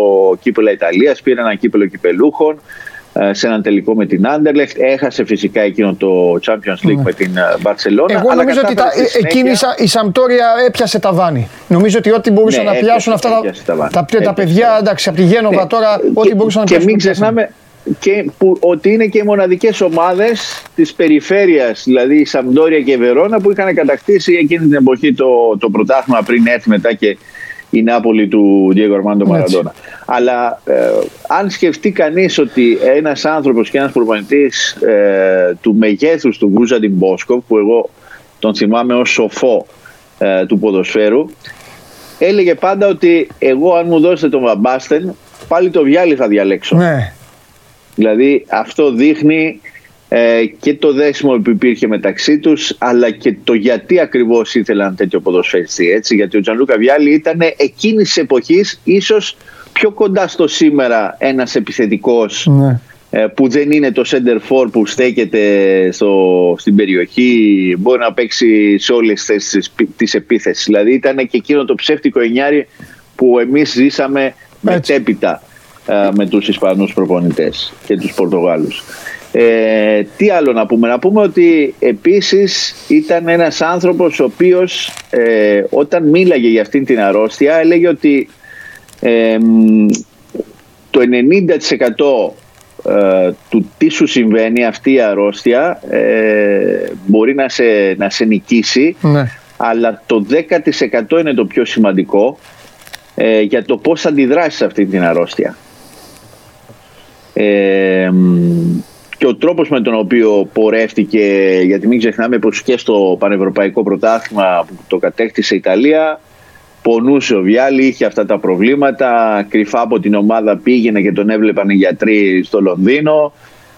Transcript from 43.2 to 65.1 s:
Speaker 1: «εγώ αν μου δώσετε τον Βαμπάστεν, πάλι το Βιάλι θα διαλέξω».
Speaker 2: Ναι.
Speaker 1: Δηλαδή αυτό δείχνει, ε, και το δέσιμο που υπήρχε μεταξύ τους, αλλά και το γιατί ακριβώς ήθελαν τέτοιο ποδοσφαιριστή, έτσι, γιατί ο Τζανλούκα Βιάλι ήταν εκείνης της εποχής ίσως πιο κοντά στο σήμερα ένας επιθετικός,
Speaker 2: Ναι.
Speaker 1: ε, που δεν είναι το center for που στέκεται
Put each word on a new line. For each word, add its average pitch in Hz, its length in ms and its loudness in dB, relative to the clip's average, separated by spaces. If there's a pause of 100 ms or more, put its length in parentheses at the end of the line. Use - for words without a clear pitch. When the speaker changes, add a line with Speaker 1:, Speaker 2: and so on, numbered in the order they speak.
Speaker 1:
«εγώ 139 360 2
αν 170 120 0
μου 170 120 2
δώσετε 160 300 2
τον 135 120 -2
Βαμπάστεν, 127 760 -2 (320)
πάλι 180 220 0
το 165 140 0
Βιάλι 156 320 2
θα 123 120 0
διαλέξω». 98 480 0
Speaker 2:
Ναι. 156 380 0 (840)
Speaker 1:
Δηλαδή 113 540 2
αυτό 131 420 -2
δείχνει, 151 680 0 (500)
ε, 117 360 2 (140)
και 143 140 0
το 147 200 0
δέσιμο 139 440 0
που 107 120 -2
υπήρχε 113 380 0
μεταξύ 107 520 -2
τους, - 380 -2
αλλά 120 340 0
και 107 320 -4
το 123 100 0
γιατί 117 460 0
ακριβώς 120 560 0
ήθελαν 101 400 -2
τέτοιο 95 240 -2
ποδοσφαιριστή, 87 720 -2
έτσι, 107 240 -2
γιατί 101 220 0
ο 104 40 0
Τζανλούκα 117 360 0
Βιάλι 147 360 2
ήταν 160 260 0 (180)
εκείνης 208 460 0
της - 140 -4
εποχής 160 640 0
ίσως 196 540 0 (360)
πιο 214 180 -2
κοντά 196 360 -2
στο 170 200 0
σήμερα 131 720 0
ένας 131 360 -2
επιθετικός, 113 920 -2
Speaker 2:
Ναι. 139 300 2 (320)
Speaker 1:
ε, 110 140 0 (100)
που 135 140 2
δεν 143 220 0
είναι 147 200 2
το 123 140 0
center 120 320 0 (120)
for 131 220 2
που 110 140 0
στέκεται 117 560 -2 (500)